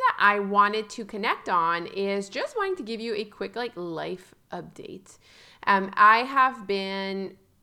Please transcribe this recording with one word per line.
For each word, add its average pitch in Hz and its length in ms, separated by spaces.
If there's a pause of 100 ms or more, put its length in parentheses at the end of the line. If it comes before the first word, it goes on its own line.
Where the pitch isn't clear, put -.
that - 100
I 208 200
wanted 202 520
to 233 120
connect 220 460
on 170 380
is 196 420
just 494 260
wanting 392 200
to 294 80
give 220 180
you 226 140
a 220 80
quick, 196 320
like, 240 180
life 170 640 (160)
update. - 640 (480)
Um, 196 300
I 214 240
have 254 480
been, 196 680 (280)